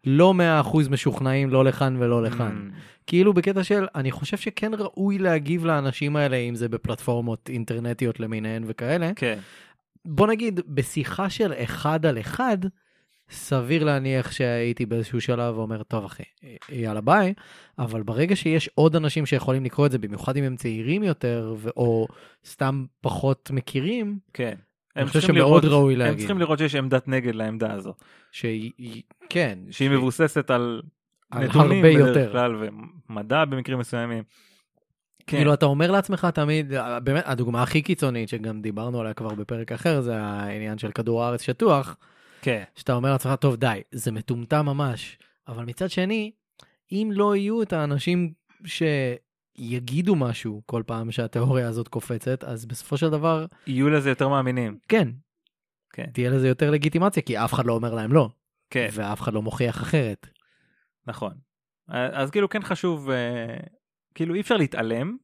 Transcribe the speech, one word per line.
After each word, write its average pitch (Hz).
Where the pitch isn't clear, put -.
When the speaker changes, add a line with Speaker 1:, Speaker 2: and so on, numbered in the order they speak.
Speaker 1:
לא 170
מאה 165
אחוז 147
משוכנעים, 135
לא 131
לכאן 131
ולא 117
לכאן. 110
Speaker 2:
Mm. -
Speaker 1:
כאילו 190
בקטע 190
של, 202
אני 131
חושב 147
שכן 214
ראוי 196
להגיב 165
לאנשים 147
האלה, 139
אם 120
זה 117
בפלטפורמות 117
אינטרנטיות 117
למיניהן 110
וכאלה. 151
Speaker 2:
כן. 113
Speaker 1:
בוא 165
נגיד, 220
בשיחה 151
של 196
אחד 151
על 127
אחד, 233
סביר 143
להניח 135
שהייתי 120
באיזשהו 113
שלב 120
ואומר, 110
"טוב, 107
אחי, -
יאללה, 110
ביי", 185
אבל 113
ברגע 135
שיש 160
עוד 156
אנשים 156
שיכולים 131
לקרוא 143
את 131
זה, 127
במיוחד 104
אם 143
הם 131
צעירים 120
יותר, 120
ו-, 113
או 113
סתם 135
פחות 135
מכירים, 165
Speaker 2:
כן. 117
Speaker 1:
אני 139
Speaker 2:
הם 139
Speaker 1:
חושב 156
Speaker 2:
צריכים 156
Speaker 1:
שמאוד 156
Speaker 2:
לראות, -
Speaker 1:
ראוי 143
Speaker 2:
הם 123
Speaker 1:
להגיב. 117
Speaker 2:
צריכים 196
לראות 156
שיש 151
עמדת 131
נגד 123
לעמדה 110
הזו. 98
Speaker 1:
שהיא, 113
כן. 131
Speaker 2:
שהיא 95
Speaker 1:
שהיא 135
Speaker 2:
מבוססת 139
על 120
Speaker 1:
על 131
Speaker 2:
נתונים 151
Speaker 1:
הרבה 160
Speaker 2:
בדרך 139
Speaker 1:
יותר. 120
Speaker 2:
כלל, 123
ומדע 110
במקרים 131
מסוימים. 117
כן. 147
Speaker 1:
כאילו, 147
אתה 147
אומר 147
לעצמך 190
תמיד, 151
באמת, 139
הדוגמה 120
הכי 151
קיצונית, 127
שגם 107
דיברנו 110
עליה 110
כבר 110
בפרק 110
אחר, 143
זה 120
העניין 104
של 107
כדור 117
הארץ 120
שטוח. 139
Speaker 2:
כן. 113
Speaker 1:
שאתה -
אומר 127
לעצמך, 131
"טוב, 135
די, 113
זה 117
מטומטם 120
ממש." 139
אבל 117
מצד 180
שני, 214
אם 214
לא 202
יהיו 214
את 202
האנשים 160
ש-, 160
יגידו 127
משהו 117
כל 117
פעם 113
שהתיאוריה 120
הזאת 113
קופצת, 120
אז 117
בסופו 120
של 156
דבר 156
Speaker 2:
יהיו 139
לזה 143
יותר 135
מאמינים. 127
Speaker 1:
כן. 196
Speaker 2:
כן. -
Speaker 1:
תהיה 123
לזה 131
יותר 147
לגיטימציה, 156
כי 220
אף -
אחד 123
לא 120
אומר 117
להם 110
לא. 143
Speaker 2:
כן. 120
Speaker 1:
ואף 104
אחד 113
לא 107
מוכיח 113
אחרת. 117
Speaker 2:
נכון. 107
אז 135
כאילו 202
כן 208
חשוב, 160
אה, 120
כאילו 165
אי 202
אפשר 226
להתעלם 131